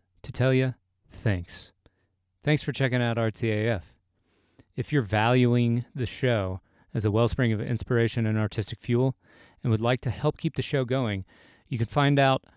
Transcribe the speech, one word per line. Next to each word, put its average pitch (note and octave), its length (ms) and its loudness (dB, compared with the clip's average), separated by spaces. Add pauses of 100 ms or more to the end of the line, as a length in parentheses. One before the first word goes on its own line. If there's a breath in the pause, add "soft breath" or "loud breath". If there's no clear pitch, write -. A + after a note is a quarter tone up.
(200)
to - 100 -16
tell C3 220 0
ya C3 200 2 (360)
thanks. - 640 -6 (720)
Thanks D3+ 180 2
for - 80 -6
checking B2+ 300 0
out A#2 160 0
R A2+ 140 0
T A2+ 200 -4
A G#2+ 260 0
F. - 180 -12 (840 soft breath)
If - 160 -6
you're D3 80 2
valuing A#2+ 920 2
the B2+ 100 -4
show G2+ 560 -2 (320 soft breath)
as G#2+ 140 -2
a G#2+ 40 2
wellspring A2+ 440 2
of G#2 80 -4
inspiration A#2 640 0
and A2 100 0
artistic G#2+ 420 -4
fuel B2+ 380 0 (460 soft breath)
and B2+ 80 0
would A2 100 2
like A#2+ 220 0
to B2+ 80 -4
help D3 260 -2
keep - 180 -4
the - 60 -4
show C3 240 -2
going, A#2 400 -2 (420 soft breath)
you C3 120 -6
can A2+ 80 0
find C#3+ 320 2
out C3+ 260 4 (120)